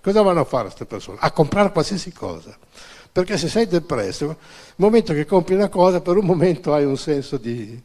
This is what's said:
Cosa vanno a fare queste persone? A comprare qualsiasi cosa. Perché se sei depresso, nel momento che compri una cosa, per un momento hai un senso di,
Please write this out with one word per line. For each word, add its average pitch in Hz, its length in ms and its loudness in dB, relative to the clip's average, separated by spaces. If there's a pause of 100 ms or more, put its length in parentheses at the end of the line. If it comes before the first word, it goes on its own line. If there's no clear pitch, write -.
Cosa 208 220 4
vanno 180 160 4
a 139 60 2
fare 123 180 -2
queste 98 220 -12
persone? 95 360 -12
A 156 80 0
comprare 190 420 2
qualsiasi 170 400 -4
cosa. 92 460 -14 (540)
Perché 185 260 -2
se 160 120 -4
sei 226 180 0
depresso, 147 580 -2
nel 156 120 -8 (400)
momento 214 360 4
che 147 120 -2
compri 185 280 2
una 196 160 2
cosa, 185 320 4
per 180 160 0
un 208 80 2
momento 165 480 2
hai 147 120 2
un 135 120 0
senso 139 400 -4
di, 117 460 -10